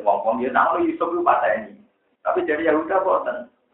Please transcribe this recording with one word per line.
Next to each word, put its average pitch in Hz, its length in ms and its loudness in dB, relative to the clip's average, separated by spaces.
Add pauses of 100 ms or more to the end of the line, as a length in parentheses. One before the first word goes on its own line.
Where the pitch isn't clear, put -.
wong-wong, 107 400 2
"Ya, 127 80 -2
tak - 240 2
ono 170 80 0
Yusuf 165 320 -2
itu 175 80 -2
pateni." - 480 0 (480)
Tapi 117 240 -2
jare 156 240 -2
Yahuda 160 320 2
boten. 180 480 -2 (260)